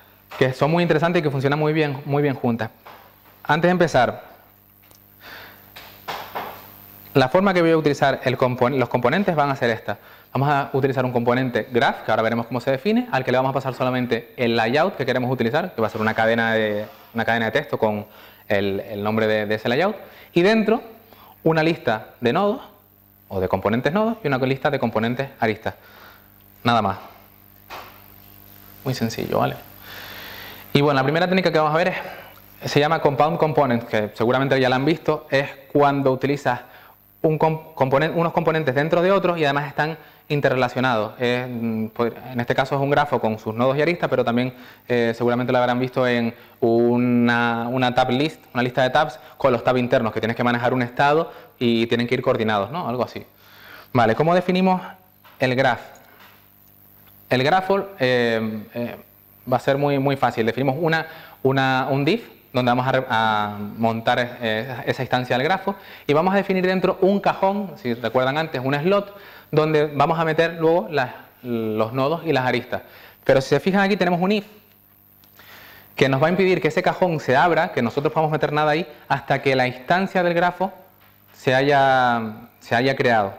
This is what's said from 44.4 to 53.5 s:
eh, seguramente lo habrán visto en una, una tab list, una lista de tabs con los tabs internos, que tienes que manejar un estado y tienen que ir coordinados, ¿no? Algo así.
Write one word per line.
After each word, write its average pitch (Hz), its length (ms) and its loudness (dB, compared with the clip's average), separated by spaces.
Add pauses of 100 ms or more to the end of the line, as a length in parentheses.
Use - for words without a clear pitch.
eh, 117 260 2
seguramente 120 380 0
lo 127 60 4
habrán 123 200 2
visto 127 280 0
en 117 280 0 (260)
una, 120 1080 2
una 123 260 0
tab 127 160 2
list, 143 300 -2 (140)
una 123 80 0
lista 127 200 0
de 127 80 2
tabs 151 300 0 (160)
con 131 160 2
los 113 100 0
tabs 127 160 2
internos, 123 360 0
que 110 60 -4
tienes 113 160 -2
que 123 80 -2
manejar 120 280 0
un 127 80 0
estado 147 500 0 (280)
y 117 300 2
tienen 120 180 0
que 127 80 -2
ir - 80 -2
coordinados, 110 480 0
¿no? 165 180 -6
Algo 120 160 -4
así. 104 220 -10 (640)